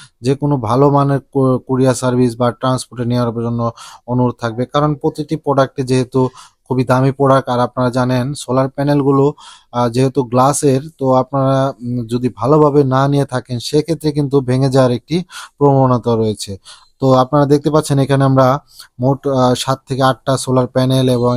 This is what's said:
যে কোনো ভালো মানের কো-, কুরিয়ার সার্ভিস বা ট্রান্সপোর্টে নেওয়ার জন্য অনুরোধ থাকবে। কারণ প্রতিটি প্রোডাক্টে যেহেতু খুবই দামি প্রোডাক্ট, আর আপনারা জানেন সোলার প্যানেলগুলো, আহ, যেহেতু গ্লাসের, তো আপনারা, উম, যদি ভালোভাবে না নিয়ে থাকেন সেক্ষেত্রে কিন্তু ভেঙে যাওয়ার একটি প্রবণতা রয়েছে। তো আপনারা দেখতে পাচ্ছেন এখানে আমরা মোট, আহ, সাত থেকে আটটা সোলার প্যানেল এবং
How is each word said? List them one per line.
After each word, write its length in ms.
যে 140
কোনো 220
ভালো 340
মানের 300
কো-, 260
কুরিয়ার 360
সার্ভিস 420
বা 160
ট্রান্সপোর্টে 520
নেওয়ার 400
জন্য 260
অনুরোধ 340
থাকবে। 260
কারণ 280
প্রতিটি 420
প্রোডাক্টে 460
যেহেতু 460
খুবই 200
দামি 280
প্রোডাক্ট, 360
আর 120
আপনারা 300
জানেন 440
সোলার 340
প্যানেলগুলো, 640
আহ, 160
যেহেতু 340
গ্লাসের, 580
তো 160
আপনারা, 680
উম, 260
যদি 300
ভালোভাবে 480
না 240
নিয়ে 160
থাকেন 340
সেক্ষেত্রে 540
কিন্তু 280
ভেঙে 300
যাওয়ার 220
একটি 320
প্রবণতা 580
রয়েছে। 400
তো 120
আপনারা 340
দেখতে 240
পাচ্ছেন 280
এখানে 260
আমরা 360
মোট, 280
আহ, 260
সাত 240
থেকে 140
আটটা 340
সোলার 300
প্যানেল 420
এবং 280